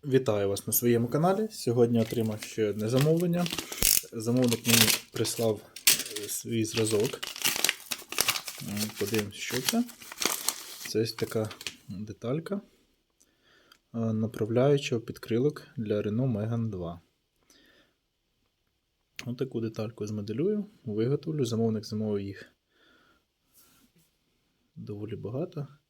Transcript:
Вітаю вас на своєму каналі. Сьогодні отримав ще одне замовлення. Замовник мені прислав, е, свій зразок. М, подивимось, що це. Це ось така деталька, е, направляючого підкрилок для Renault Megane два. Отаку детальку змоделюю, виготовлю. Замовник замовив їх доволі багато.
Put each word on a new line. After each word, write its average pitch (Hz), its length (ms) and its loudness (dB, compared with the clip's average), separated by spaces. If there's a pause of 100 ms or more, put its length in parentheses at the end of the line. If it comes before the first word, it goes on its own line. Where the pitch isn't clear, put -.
Вітаю 110 420 4
вас 98 180 -2
на 110 60 -2
своєму 117 340 4
каналі. 190 440 2
Сьогодні 117 500 4
отримав 110 400 0
ще 107 280 0
одне 107 200 -2
замовлення. 165 560 4 (680)
Замовник 117 540 2
мені 117 120 6 (340)
прислав, 113 480 0
е, - 680 0
свій 113 360 -2
зразок. 110 540 0 (1400)
М, 104 260 -4 (100)
подивимось, 104 360 0
що - 260 -4
це. 226 220 2 (1040)
Це 110 120 0
ось 117 120 -2
така 107 360 -4 (380)
деталька, 117 680 -6
е, 202 60 -8 (1400)
направляючого 113 1040 2
підкрилок - 680 -2 (100)
для 104 240 0
Renault 113 300 0
Megane 113 380 -2
два. 87 320 -8 (2250)
Отаку 123 360 -4
детальку 110 460 -6
змоделюю, 113 580 -2 (200)
виготовлю. 131 600 -2
Замовник 110 400 0
замовив 107 360 -2
їх 98 300 -10 (2250)
доволі 107 400 -8
багато. 139 520 -6 (220)